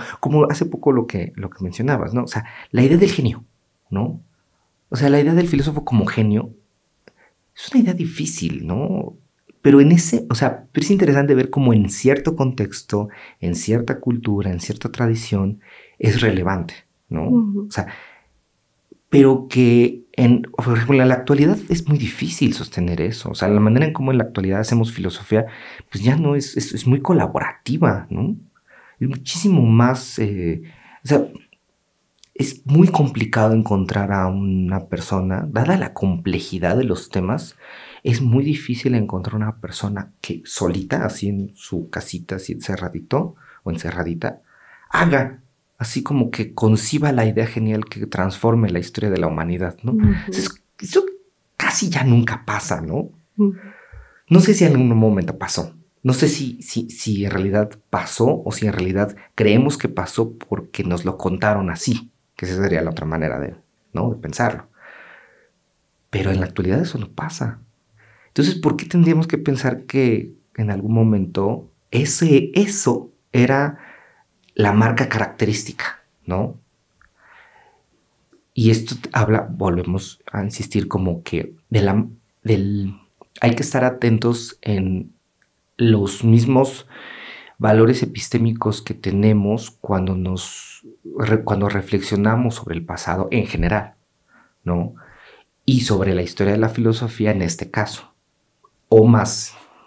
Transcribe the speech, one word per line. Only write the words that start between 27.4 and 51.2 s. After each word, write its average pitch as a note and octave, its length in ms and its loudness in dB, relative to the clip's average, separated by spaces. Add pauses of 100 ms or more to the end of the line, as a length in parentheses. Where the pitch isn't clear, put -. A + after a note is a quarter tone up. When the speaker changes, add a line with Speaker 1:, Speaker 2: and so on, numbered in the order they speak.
Speaker 1:
¿no? C#3 280 -4 (640)
Es C3 80 -2
muchísimo C3+ 540 0
más, A#2+ 580 4
eh, F2+ 420 -2 (420)
o B2+ 40 -6
sea, D3 180 2 (1080)
es - 320 -6
muy D#3 220 6
complicado A2+ 640 0
encontrar G2+ 580 0
a F#2+ 140 0
una F#2+ 600 -2
persona, F#2 640 -4
dada D3+ 300 0
la - 160 -6
complejidad F#2 840 -2
de B2+ 80 2
los F#2 240 -4
temas, G2+ 480 -4 (460)
es A#2+ 180 0
muy C3 240 2
difícil C3 500 -2
encontrar G#2 420 -4
una G#2+ 200 -4
persona G2 640 -10
que - 240 -10
solita, F#2+ 600 -4
así G#2 240 -4
en G2 240 -6
su E2+ 340 -10
casita, - 480 -10
así - 160 -12
encerradito F2+ 840 -6 (260)
o F#2+ 80 -8
encerradita, E2+ 720 -6 (480)
haga, E3 500 0 (380)
así B2 240 -6
como B2 280 0
que G#2+ 220 -8
conciba A#2 580 2
la A#2+ 140 2
idea A2 220 0
genial A2 400 -2
que G#2+ 200 -10
transforme A2 600 2
la F2 120 -2
historia - 280 -4
de F#2 100 0
la E2+ 100 0
humanidad, F2 540 -4
¿no? A#2+ 100 -4
Speaker 2:
Ujú. G#3+ 140 4 (220)
Speaker 1:
O F#3+ 40 -8
sea, F#3 100 -4
es, - 200 -10 (160)
eso F#4+ 280 0 (500)